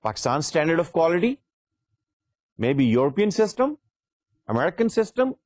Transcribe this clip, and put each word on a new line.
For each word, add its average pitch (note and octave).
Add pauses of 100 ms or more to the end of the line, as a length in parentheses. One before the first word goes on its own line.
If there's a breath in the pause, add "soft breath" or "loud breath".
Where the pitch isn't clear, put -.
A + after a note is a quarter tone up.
پاکستان B2+
standard E3
of E3
quality, F3 (1300)
maybe C3+
European C#3
system, B3 (840)
American F3+
system B3 (140)